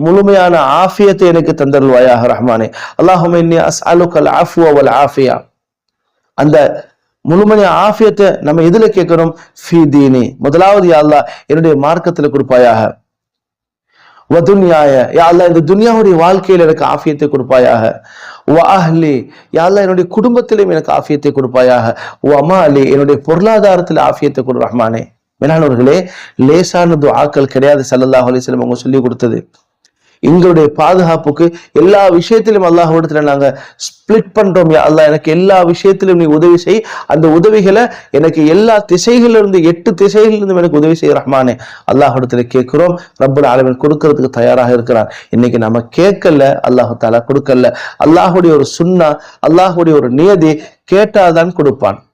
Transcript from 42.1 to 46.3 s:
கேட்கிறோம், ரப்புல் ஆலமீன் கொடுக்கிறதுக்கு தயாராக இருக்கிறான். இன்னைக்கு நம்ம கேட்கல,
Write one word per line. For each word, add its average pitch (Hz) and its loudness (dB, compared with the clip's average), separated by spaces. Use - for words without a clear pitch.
கேட்கிறோம், 151 0
ரப்புல் 139 0
ஆலமீன் 127 0
கொடுக்கிறதுக்கு 147 0
தயாராக 123 0
இருக்கிறான். 117 -2
இன்னைக்கு 120 0
நம்ம 117 -4
கேட்கல, 175 0